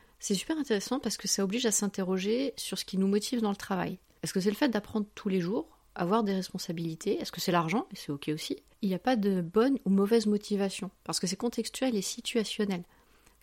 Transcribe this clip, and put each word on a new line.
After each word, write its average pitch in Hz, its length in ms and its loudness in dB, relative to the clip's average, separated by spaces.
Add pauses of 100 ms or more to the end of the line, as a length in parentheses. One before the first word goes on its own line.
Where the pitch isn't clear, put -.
(200)
C'est - 160 0
super 320 220 -2
intéressant 247 420 0
parce - 180 -2
que 202 100 -8
ça - 160 2
oblige 226 220 0
à 214 60 4
s'interroger 196 840 0
sur - 200 -6
ce - 80 -6
qui 190 120 -4
nous 190 100 4
motive 214 340 2
dans 214 80 2
le 196 60 0
travail. 185 440 -4 (240)
Est-ce 160 100 -6
que 196 60 2
c'est 185 100 2
le 208 60 0
fait 294 140 4
d'apprendre 214 440 -2
tous - 160 -4
les 185 120 2
jours, 208 260 -2 (280)
avoir 202 280 2
des 196 100 0
responsabilités ? 180 840 -4
Est-ce - 120 -6
que 175 100 -10
c'est 185 100 0
l'argent ? 170 400 2
Et 190 40 -12
c'est - 160 -8
ok 143 220 -4
aussi. - 280 -6 (200)
Il 202 80 0
n'y 185 60 2
a 175 40 -4
pas 254 160 2
de 196 260 2
bonne 226 440 4
ou - 40 2
mauvaise 202 360 6
motivation, 202 640 0 (140)
parce - 160 -4
que 185 80 0
c'est 185 80 -2
contextuel 240 600 -2
et 196 60 2
situationnel. 202 840 -2 (600)